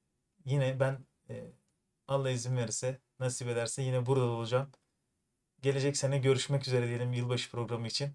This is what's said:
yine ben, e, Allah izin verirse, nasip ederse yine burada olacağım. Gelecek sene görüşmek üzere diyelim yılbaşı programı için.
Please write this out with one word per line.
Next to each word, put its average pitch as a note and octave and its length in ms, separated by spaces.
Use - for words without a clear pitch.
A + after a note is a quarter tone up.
yine C3 360
ben, C3+ 180
e, - 140
Allah C#3 220
izin B2+ 260
verirse, B2+ 440
nasip B2 280
ederse A#2+ 340
yine B2+ 240
burada C3 180
olacağım. A#2+ 460
Gelecek C#3 340
sene C#3 220
görüşmek C3 500
üzere B2 200
diyelim A#2+ 240
yılbaşı B2 380
programı A#2 360
için. C#3+ 280